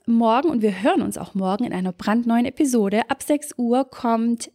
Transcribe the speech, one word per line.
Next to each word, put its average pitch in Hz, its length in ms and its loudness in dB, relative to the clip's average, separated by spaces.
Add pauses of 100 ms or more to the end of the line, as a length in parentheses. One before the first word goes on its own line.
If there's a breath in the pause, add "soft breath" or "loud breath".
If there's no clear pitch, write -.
morgen 233 420 2
und 262 140 0
wir 196 200 0
hören 302 200 2
uns 202 160 -6
auch - 160 -12
morgen 190 320 -2
in - 80 -8
einer 180 180 -4
brandneuen 233 540 0
Episode. 226 640 0
Ab - 140 -4
sechs 294 340 -2
Uhr 247 260 2
kommt 233 720 -2